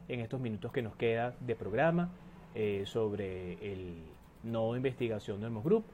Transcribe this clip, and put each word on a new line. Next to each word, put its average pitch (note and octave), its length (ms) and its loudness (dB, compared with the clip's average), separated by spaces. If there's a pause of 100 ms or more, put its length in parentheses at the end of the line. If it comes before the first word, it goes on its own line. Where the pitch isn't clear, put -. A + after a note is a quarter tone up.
en B2+ 140 -2
estos A#2 200 -2
minutos A#2 300 -2
que B2+ 120 0
nos G#2+ 120 -4
queda A#2 460 2
de A#2+ 160 0
programa, E3 560 4 (420)
eh, G#2 320 2
sobre F#2+ 680 0 (180)
el F#2 220 -6 (500)
nodo A2+ 300 2
de B2 40 0
investigación A#2 640 0
de A2 60 -4
Olmos A2+ 180 -4
Group. G#3+ 300 6